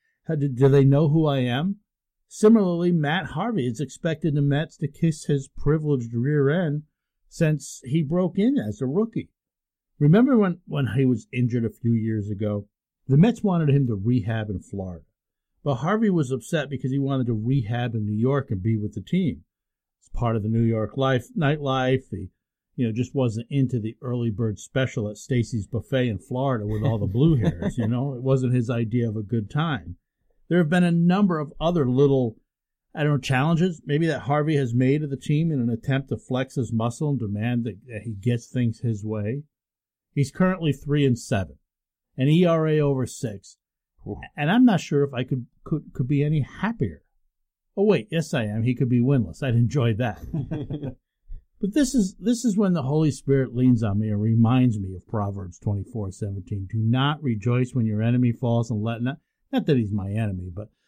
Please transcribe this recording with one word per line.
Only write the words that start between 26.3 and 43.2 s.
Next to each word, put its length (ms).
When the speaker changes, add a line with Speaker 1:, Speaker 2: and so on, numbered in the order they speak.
Speaker 1:
with 160
all 160
the 80
blue 300
hairs, 420
you 80
know? 280
It 80
wasn't 300
his 160
idea 400
of 80
a 60
good 260
time. 480
There 100
have 100
been 160
a 80
number 460
of 200
other 300
little, 480
I 100
don't 80
know, 60
challenges 680
maybe 220
that 140
Harvey 340
has 180
made 280
of 60
the 80
team 340
in 100
an 100
attempt 380
to 100
flex 380
his 160
muscle 360
and 100
demand 460
that, 220
that 160
he 100
gets 360
things 320
his 240
way. 400
He's 180
currently 420
three 340
and 120
seven, 380
an 120
E 160
R 240
A 120
over 260
six. 500